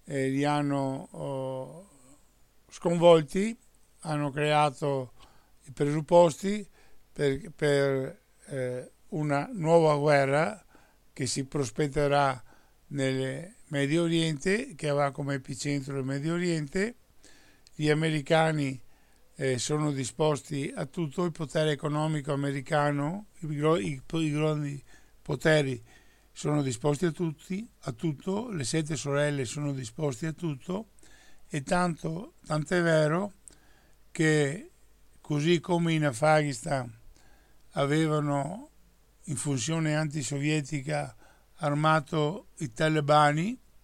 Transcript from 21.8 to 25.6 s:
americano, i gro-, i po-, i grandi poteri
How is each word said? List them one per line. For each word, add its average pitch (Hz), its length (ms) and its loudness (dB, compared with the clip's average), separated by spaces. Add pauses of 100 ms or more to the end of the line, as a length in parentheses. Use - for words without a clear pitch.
americano, 143 960 -2 (120)
i 165 140 -8
gro-, 156 240 2
i 156 260 -4
po-, 165 160 -4
i 156 100 0
grandi 147 520 -2 (400)
poteri 143 600 2 (500)